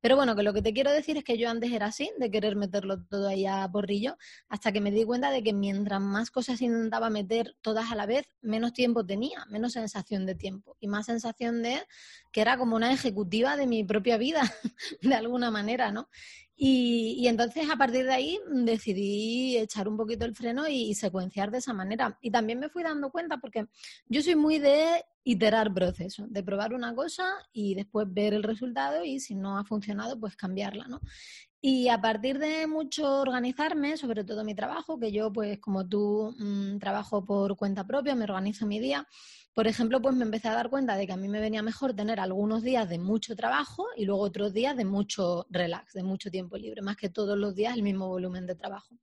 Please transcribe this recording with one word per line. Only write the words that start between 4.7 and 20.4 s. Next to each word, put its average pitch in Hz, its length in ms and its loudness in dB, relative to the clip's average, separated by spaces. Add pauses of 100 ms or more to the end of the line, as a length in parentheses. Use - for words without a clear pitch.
que 208 80 0
me 202 100 0
di 220 140 4
cuenta 247 260 0
de 262 120 0
que 214 100 2
mientras 196 480 0
más 202 300 0
cosas 240 320 -2
intentaba 226 480 0
meter 214 520 -2
todas 220 300 -2
a - 20 -4
la 208 120 -2
vez, 262 200 0 (160)
menos 226 300 0
tiempo 240 340 2
tenía, 208 440 -4
menos 226 220 -4
sensación 202 540 -4
de 190 80 -2
tiempo 190 460 -10
y 202 80 -6
más 208 180 -2
sensación 233 560 -2
de 247 160 -2 (540)
que 220 80 2
era 247 180 4
como 233 180 2
una 233 160 4
ejecutiva 226 640 2
de 277 100 0
mi 226 180 2
propia 214 340 2
vida, 285 240 2
<laughs> - 600 -4
de 254 120 6
alguna 240 360 0
manera, 214 420 0
¿no? 226 160 -6 (540)
Y, 240 560 4
y 247 100 4
entonces 240 420 2
a 311 60 2
partir 254 280 4
de 262 80 2
ahí 285 260 0 (140)
decidí 226 1040 0
echar 214 320 0
un 214 80 -2
poquito 220 300 -2
el 233 80 -6
freno 240 340 -2